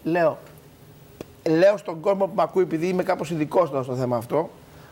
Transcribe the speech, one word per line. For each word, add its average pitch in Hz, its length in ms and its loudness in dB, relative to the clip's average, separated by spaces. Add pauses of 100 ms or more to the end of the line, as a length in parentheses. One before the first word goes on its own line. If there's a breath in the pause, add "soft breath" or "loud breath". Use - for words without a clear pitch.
Λέω, 160 340 0 (1120)
λέω 185 280 6
στον 170 220 -10
κόσμο 196 260 0
που 190 100 -2
με 180 60 0
ακούει, 175 220 2
επειδή 170 240 -2
είμαι 185 160 0
κάπως 170 280 -4
ειδικός 160 380 0
τώρα 139 140 -2
στο 127 120 -6
θέμα 123 220 0
αυτό, 139 320 -2 (420 loud breath)